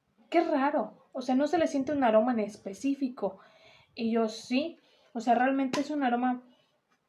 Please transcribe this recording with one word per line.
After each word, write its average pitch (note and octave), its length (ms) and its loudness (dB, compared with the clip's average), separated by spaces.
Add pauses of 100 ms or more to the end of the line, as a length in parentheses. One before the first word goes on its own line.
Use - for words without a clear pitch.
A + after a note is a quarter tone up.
(300)
Qué E4+ 120 2
raro. D4 720 -2
O C4 80 -8
sea, B3+ 140 0
no C#4+ 120 2
se E4 100 0
le D#4 100 2
siente C#4 260 -2
un C#4 100 0
aroma A3+ 300 4
en A3+ 60 0
específico". G#3 1000 -4 (560)
Y A3+ 160 -2
yo, A3+ 180 2
"Sí". C#4+ 480 -4 (360)
O A3+ 80 -8
sea, A#3 140 4
realmente C4+ 460 0
es C#4 80 -4
un D4 140 -2
aroma B3 400 0 (640)